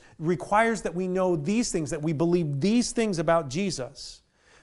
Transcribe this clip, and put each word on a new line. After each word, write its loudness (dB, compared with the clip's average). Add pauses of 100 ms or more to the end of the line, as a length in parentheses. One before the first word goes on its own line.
(200)
requires 2
that -4
we -2
know 2
these 0
things, -2
that -4
we 0
believe 0
these 2
things 0
about 2
Jesus. -6 (420)